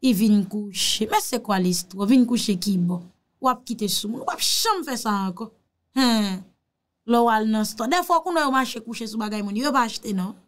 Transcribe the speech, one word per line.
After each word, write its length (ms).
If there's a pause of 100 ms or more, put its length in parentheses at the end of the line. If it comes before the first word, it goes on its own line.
I 100
vin 320
kouche. 640
Men 120
se 200
kwa 180
lestwa? 480
Vin 180
kouche 320
ki 200
bon? 240 (420)
Ou 60
ap 160
kite 240
sou 240
moun, 100
ou 60
pa 80
janm 480
fè 120
sa 260
ankò. 260 (480)
Hein? 420 (680)
Lò 220
al 200
nan 160
stò. 240
Defwa 320
kounye 240
yo 80
mache 280
kouche 280
sou 120
bagay 220
moun, 140
yo 160
pa 120
achte 280
non. 220 (140)